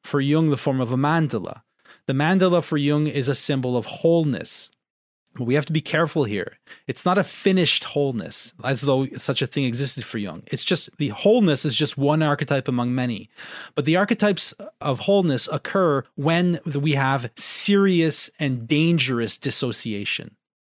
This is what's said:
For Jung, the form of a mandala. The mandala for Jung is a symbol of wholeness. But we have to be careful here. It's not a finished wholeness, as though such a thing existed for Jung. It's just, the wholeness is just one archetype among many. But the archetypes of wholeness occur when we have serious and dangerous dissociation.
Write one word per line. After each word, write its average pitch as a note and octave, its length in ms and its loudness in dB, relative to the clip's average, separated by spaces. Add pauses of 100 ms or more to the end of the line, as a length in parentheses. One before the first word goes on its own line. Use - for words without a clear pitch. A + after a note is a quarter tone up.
For - 180 -2
Jung, D3+ 300 2
the C#3 80 2
form C3 220 0
of A#2+ 120 -2
a B2+ 40 -2
mandala. C#3 680 0 (440)
The C3+ 60 0
mandala F3 520 4
for D#3 120 -2
Jung D3 300 2
is C#3 220 -2
a C#3 60 2
symbol B2+ 420 0
of A2+ 100 -2
wholeness. D#3+ 840 0 (640)
But B2+ 100 -6
we B2 100 2
have D3 120 2
to E3 60 -4
be D#3 100 0
careful D#3 420 0
here. G2+ 320 -4 (320)
It's - 160 -6
not F3+ 140 2
a - 40 4
finished - 640 0
wholeness, C3+ 680 -4 (100)
as B2+ 160 0
though C3+ 260 2 (120)
such - 220 -2
a C3+ 60 -2
thing C#3 180 -2
existed B2+ 400 -4
for - 140 -6
Jung. F2 320 -6
It's - 140 -4
just, - 320 -2
the D3 120 -2
wholeness G3 560 4
is C3+ 120 -2
just D3+ 200 0
one D3+ 260 2
archetype C#3+ 440 0
among B2 280 -2
many. B2 360 -4 (460)
But C#3+ 80 -2
the D#3+ 120 2
archetypes G3+ 560 0 (280)
of C#3 200 -2
wholeness F3+ 520 2
occur D3+ 500 0 (140)
when E3 480 2
we C#3+ 300 -2
have C3+ 420 0
serious F#3+ 920 2 (100)
and B2+ 260 -4
dangerous C3+ 720 2
dissociation. - 960 -6 (340)